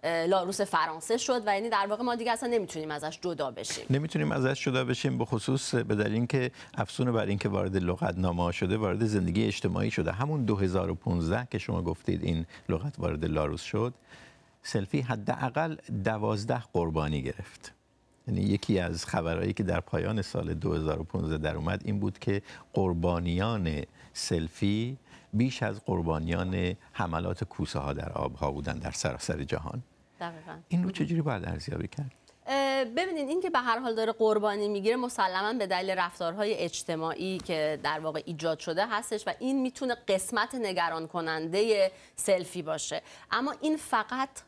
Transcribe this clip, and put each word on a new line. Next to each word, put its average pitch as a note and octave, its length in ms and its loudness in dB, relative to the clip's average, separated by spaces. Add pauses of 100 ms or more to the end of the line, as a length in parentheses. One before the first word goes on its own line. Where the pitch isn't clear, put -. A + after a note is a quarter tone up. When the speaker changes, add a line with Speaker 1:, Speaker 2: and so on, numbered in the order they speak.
Speaker 1:
اه، E3 240 2
لاروس F#3 340 2
فرانسه E3 560 0
شد B3 300 0
و G3+ 80 4
یعنی G#3 140 0
در G3+ 180 2
واقع G#3+ 160 -2
ما B3 120 0
دیگه A#3 180 0
اصلاً A#3+ 160 -2
نمی‌تونیم E3+ 420 0
ازش D3+ 320 -4
جدا D3+ 280 -2
بشیم. - 400 -6
Speaker 2:
نمی‌تونیم D3+ 420 0
ازش C3+ 320 0
جدا C3 200 2
بشیم، B2+ 340 0
به A#2+ 60 2
خصوص C3 500 0
به A2 200 2
دلیل G#2 180 2
اینکه A#2+ 380 2 (280)
افزون B2 340 0
بر G#2+ 140 4
اینکه G2+ 220 0
وارد F#2+ 280 2
لغتنامه‌ها F2+ 760 2
شده، F#2 240 0
وارد G#2 280 2
زندگی G#2 420 2
اجتماعی G2+ 440 0
شده. E2 220 0
همون C3+ 320 0
دو G#2 120 2
هزار F#2 340 2
و F2 40 0
پونزده F2 560 0
که A2 80 -4
شما F2 240 -2
گفتید F2 420 -2
این E2 220 0 (220)
لغت F2 300 -2
وارد E2 260 0
لاروس D#2 380 0
شد، A#2 320 -2 (680)
سلفی A2 380 -2
حداقل B2+ 760 0 (280)
دوازده A2 580 2 (100)
قربانی D#2 500 2
گرفت. - 520 -8 (540)
یعنی F#2+ 120 2
یکی G2 380 4
از E2+ 280 -2
خبرهایی F2 460 0
که G#2 100 -2
در F2 180 2
پایان F#2+ 420 -2
سال E2 320 -2
دو E2 200 -2
هزار D#2 260 0
و D#2+ 40 -4
پونزده D#2+ 340 -2
در D2+ 180 -2
اومد F2 280 -2
این G2+ 160 -2
بود G2 180 -2
که G2 240 0 (320)
قربانیان F2 1080 2 (300)
سلفی G2+ 840 0 (360)
بیش B2 300 2
از G#2+ 220 -2
قربانیان F2 920 0 (160)
حملات F2 520 -2
کوسه - 340 -4
ها C#2 140 -2
در D#2 200 -6
آبها C#2+ 380 -2
بودن C#2+ 280 -4
در C#2+ 120 -6
سراسر D2+ 520 -4
جهان. E2 400 -4 (380)
Speaker 1:
دقیقاً. E3 320 -10 (160)
Speaker 2:
این F3 160 2
رو F#3 60 0
چجوری E3 320 0
باید A2+ 220 0
ارزیابی E2 440 -4
کرد؟ C#3 220 -8 (360)
Speaker 1:
اه، C4+ 380 2
ببینید، D#4 440 -2
این E4+ 120 0
که F4+ 100 -2
به D#4+ 80 2
هر A#3+ 200 2
حال B3 160 0
داره A3 180 2
قربانی G#3+ 560 4
می‌گیره G#3 280 2
مسلماً G#3 560 0
به A3+ 140 0
دلیل F#3 240 0
رفتارهای F#3 640 0
اجتماعی E3+ 840 -2
که D#3 440 0
در D3+ 180 0
واقع D#3 240 -4
ایجاد D#3+ 340 -2
شده F3 280 0
هستش A3 400 -2
و F#3 120 -2
این C4 240 0
می‌تونه B3+ 340 -2 (120)
قسمت G#3 460 2
نگران F3 520 0
کنندهٔ F3 840 2 (260)
سلفی F3+ 460 0
باشه، D#3 400 -4 (280)
اما C4+ 300 0
این D#4 160 2
فقط B3+ 520 -2 (200)